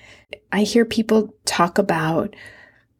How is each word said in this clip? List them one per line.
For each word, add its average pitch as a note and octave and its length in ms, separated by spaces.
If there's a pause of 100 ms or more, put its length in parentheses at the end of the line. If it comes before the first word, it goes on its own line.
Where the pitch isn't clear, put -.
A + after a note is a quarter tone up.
(520)
I G3 100
hear A3+ 220
people A3 500 (100)
talk - 340
about E3 560 (640)